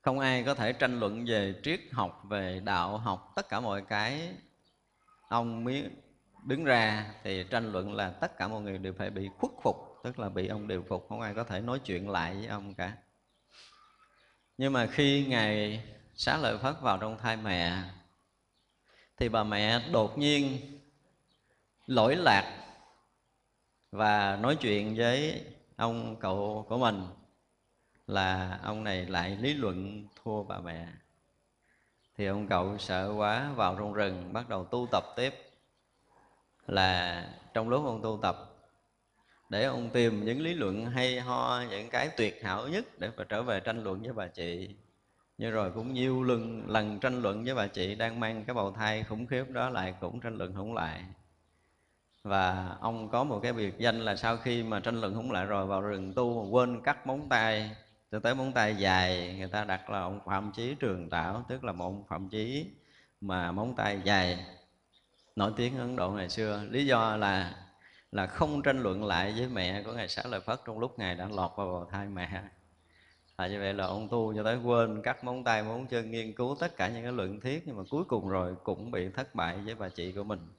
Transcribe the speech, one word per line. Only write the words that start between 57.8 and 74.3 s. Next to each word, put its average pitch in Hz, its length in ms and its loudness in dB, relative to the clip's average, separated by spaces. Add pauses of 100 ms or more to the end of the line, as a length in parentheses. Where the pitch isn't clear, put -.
cho 107 80 -2
tới 120 140 4
móng 135 180 -2
tay 107 240 4
dài, 92 600 4
người 95 100 -6
ta 104 160 -2
đặt 95 260 -4
là 101 100 -2
ông 95 260 -4
Phạm 98 260 -2
Chí 123 220 -4
Trường 92 360 -2
Tảo, 90 380 -2
tức 127 160 -6
là 107 80 -2
một 87 120 -4
ông 98 240 -6
Phạm 92 200 -6
Chí 120 380 -4 (540)
mà 92 320 -2
móng 113 240 -2
tay 104 280 0
dài 92 420 4 (880)
nổi 104 200 2
tiếng 127 220 -2
Ấn 123 180 -4
Độ 92 140 0
ngày 98 180 -4
xưa. 104 420 -2
Lý 139 160 2
do 113 300 4
là, 95 380 2 (580)
là 95 140 0
không 147 360 0
tranh 131 200 4
luận 101 220 0
lại 98 320 2
với 123 120 -2
mẹ 98 340 -2
của 110 100 -8
Ngài 113 160 -6
Xá - 180 -4
Lợi 110 140 -4
Phất 113 260 -4
trong 110 120 -8
lúc 120 200 -4
Ngài 92 160 -2
đã 90 140 -6
lọt 95 280 0
vào 95 160 -2
bào 87 180 -6
thai 101 180 -4
mẹ. 95 340 -6 (920)
Và 92 100 -2
như 101 120 -4
vậy 98 160 -2
là 95 120 0
ông 101 220 -2
tu 110 260 2